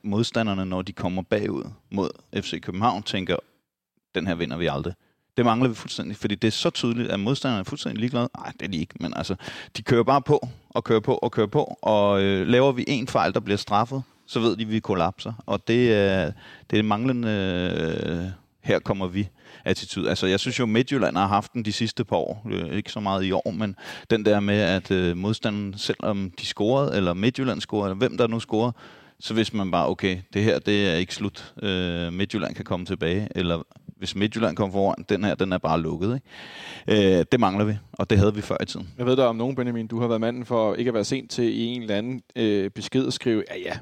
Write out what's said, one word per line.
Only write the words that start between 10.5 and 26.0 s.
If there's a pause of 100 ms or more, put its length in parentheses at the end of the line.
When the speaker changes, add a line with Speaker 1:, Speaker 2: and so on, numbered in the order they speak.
Speaker 1:
og
kører
på
og
kører
på,
og,
øh,
laver
vi
en
fejl,
der
bliver
straffet, (240)
så
ved
de,
at
vi
kollapser. (120)
Og
det
er, (400)
det
er
manglende,
øh, (320)
"her
kommer
vi" (380)
attitude.
Altså,
jeg
synes
jo,
Midtjylland
har
haft
den
de
sidste
par
år.
Øh,
ikke
så
meget
i
år,
men (340)
den
der
med,
at,
øh,
modstanderen,
selvom